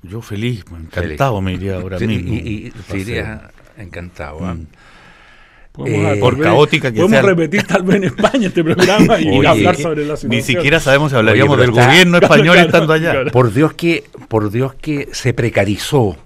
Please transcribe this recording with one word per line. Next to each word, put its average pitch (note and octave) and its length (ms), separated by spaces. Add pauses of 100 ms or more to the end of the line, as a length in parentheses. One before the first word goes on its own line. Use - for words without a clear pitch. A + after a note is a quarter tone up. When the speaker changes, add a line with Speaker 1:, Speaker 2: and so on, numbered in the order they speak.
Speaker 1:
Yo F#2 180
feliz, A2 460
pues, E2+ 140
encantado F2 580
Speaker 2:
Feliz. F#2+ 40
Speaker 1:
me F#2 100
iría F#2+ 260
ahora F#2 200
Speaker 2:
Sí, A2+ 80
Speaker 1:
mismo. A2 260
Speaker 2:
y, G#2+ 40
y, G#2+ 300
y A#2+ 40
te A#2 80
Speaker 1:
Paseo. G2+ 180
Speaker 2:
irías G#2+ 440 (360)
encantado, E2+ 680
¿ah? F2+ 120
Speaker 1:
Mm. D#2+ 100 (1040)
Speaker 3:
Podemos A#2+ 300
Speaker 2:
Eh, G#2 60
Speaker 3:
hacer G2+ 120
Speaker 1:
Por B2+ 220
caótica D3 500
que A2 80
Speaker 3:
podemos G3+ 200
Speaker 1:
sea. G3 100
Speaker 3:
repetir E3+ 340
tal F#3 200
vez F#3 120
en G3 80
España G#3 440
este - 160
programa F#3 580
y D#3+ 80
Speaker 2:
Oye, - 180
Speaker 3:
hablar E3+ 300
Speaker 1:
Ni, D3 60
Speaker 3:
sobre D3+ 220
la D3+ 80
Speaker 1:
ni C#3+ 40
Speaker 3:
situación. A2+ 260
Speaker 1:
siquiera D3+ 380
sabemos C#3+ 300
si C3+ 40
Speaker 2:
Oye, B2 40
Speaker 1:
hablaríamos A#2 360
Speaker 2:
pero B2 60
Speaker 1:
del A#2+ 180
Speaker 2:
está B2 100
Speaker 1:
gobierno F3 300
Speaker 3:
Claro, - 140
Speaker 1:
español F3 220
Speaker 3:
claro, F3 120
Speaker 1:
estando D#3+ 260
allá. D#3+ 180
Speaker 3:
claro. C3+ 200
Speaker 2:
Por A#2+ 220
Dios D3+ 200
que, E3+ 300 (240)
por G#2+ 240
Dios B2+ 240
que C#3+ 380
se - 200
precarizó G#2 920